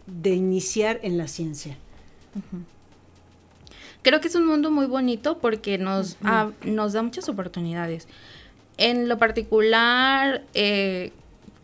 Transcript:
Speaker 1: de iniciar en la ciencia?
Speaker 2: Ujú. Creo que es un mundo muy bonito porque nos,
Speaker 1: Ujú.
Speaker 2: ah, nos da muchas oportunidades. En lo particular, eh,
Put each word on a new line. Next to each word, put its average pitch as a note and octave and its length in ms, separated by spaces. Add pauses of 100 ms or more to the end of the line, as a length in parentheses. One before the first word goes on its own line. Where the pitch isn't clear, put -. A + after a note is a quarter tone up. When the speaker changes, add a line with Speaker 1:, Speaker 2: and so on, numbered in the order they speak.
Speaker 1:
de F#3 240
iniciar F#3 720
en F3+ 160
la D#3 80
ciencia? D3+ 500 (580)
Speaker 2:
Ujú. F3+ 280 (1400)
Creo D4 200
que E4+ 60
es F4 80
un E4+ 120
mundo D#4 240
muy C#4 160
bonito B3+ 500
porque G#3+ 400
nos, F#3+ 360
Speaker 1:
Ujú. - 100
Speaker 2:
ah, G#3+ 280 (140)
nos G#3+ 280
da A3 100
muchas A#3+ 260
oportunidades. E3+ 800 (680)
En A#3+ 320
lo A#3 80
particular, A#3 1300 (100)
eh, G3 580 (520)